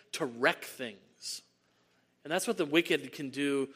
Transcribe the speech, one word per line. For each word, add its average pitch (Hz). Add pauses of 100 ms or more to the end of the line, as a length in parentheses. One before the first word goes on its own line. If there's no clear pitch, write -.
(120)
to 160
wreck 127
things. - (840)
And 143
that's 180
what 214
the 175
wicked 147
can 143
do 139